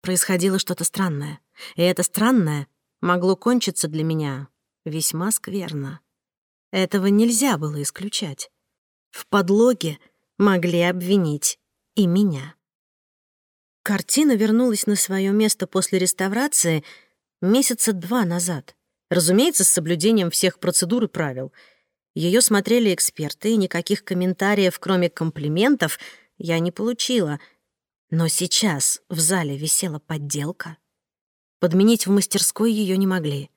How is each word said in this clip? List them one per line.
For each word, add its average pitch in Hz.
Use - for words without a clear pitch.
Происходило 185
что-то 180
странное, 151
и 165
это 180
странное 185
могло 180
кончиться 233
для 156
меня 147
весьма 160
скверно. 160
Этого 190
нельзя 226
было 147
исключать. 170
В -
подлоге 196
могли 175
обвинить 175
и 196
меня. 170
Картина 247
вернулась 220
на 208
своё 190
место 214
после 190
реставрации 190
месяца 226
два 190
назад. 170
Разумеется, 185
с -
соблюдением 175
всех -
процедур 196
и -
правил. 135
Её 175
смотрели 220
эксперты, -
и 226
никаких 180
комментариев, 185
кроме 180
комплиментов, 165
я 165
не 170
получила. 214
Но 165
сейчас 175
в 160
зале 160
висела 151
подделка. 147
Подменить 196
в 190
мастерской 202
её 202
не 196
могли. 151